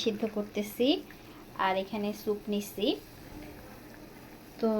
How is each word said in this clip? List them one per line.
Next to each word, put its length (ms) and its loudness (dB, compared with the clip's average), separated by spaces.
সিদ্ধ 180 2
করতেছি, 520 2
আর 80 6
এখানে 260 0
স্যুপ 180 2
নিছি। 360 0
তো 100 6